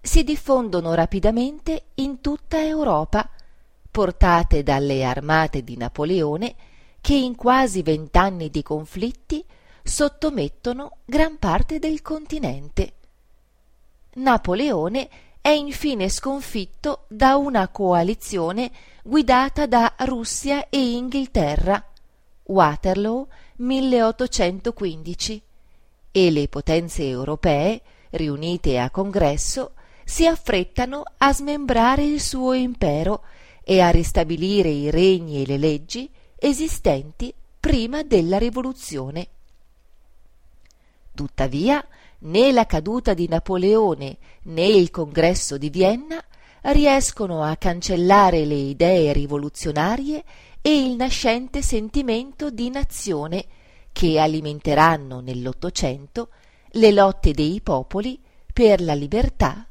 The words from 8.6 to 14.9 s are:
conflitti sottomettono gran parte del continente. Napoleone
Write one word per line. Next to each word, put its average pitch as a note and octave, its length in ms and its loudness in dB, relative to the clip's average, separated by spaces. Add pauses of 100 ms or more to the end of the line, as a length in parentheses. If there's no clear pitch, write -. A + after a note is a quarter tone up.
conflitti F#3+ 840 -8 (380)
sottomettono C#4 1200 -4
gran D4+ 360 0
parte G#3+ 400 0
del D#4 220 -4
continente. C#4+ 920 -6 (1200)
Napoleone A#3 920 0 (320)